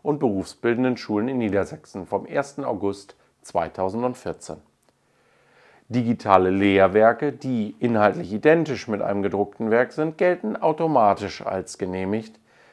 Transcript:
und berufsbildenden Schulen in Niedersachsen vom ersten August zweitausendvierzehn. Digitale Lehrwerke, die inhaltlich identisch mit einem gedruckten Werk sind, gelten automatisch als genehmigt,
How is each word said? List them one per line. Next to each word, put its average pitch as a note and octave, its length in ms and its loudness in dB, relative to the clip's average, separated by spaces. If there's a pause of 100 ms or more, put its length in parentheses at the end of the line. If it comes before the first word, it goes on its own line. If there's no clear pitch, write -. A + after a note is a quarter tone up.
und E3+ 160 -2
berufsbildenden A#2+ 760 -2
Schulen G#2+ 320 -2
in C3 120 -4
Niedersachsen G2 680 -4
vom G2+ 200 -4
ersten C#3+ 380 -6
August G2+ 540 -6 (240)
zweitausendvierzehn. F#2 1200 -6 (1300)
Digitale G#2+ 600 4
Lehrwerke, G2+ 840 4
die A#2+ 460 -4
inhaltlich A2 520 0
identisch D3 560 0
mit G#2 140 -4
einem G2+ 200 -2
gedruckten G2+ 480 -2
Werk A#2+ 220 2
sind, D#3+ 260 -4
gelten F3+ 380 0
automatisch A#2 880 0
als F#2+ 320 -6
genehmigt, F#2+ 600 -6 (340)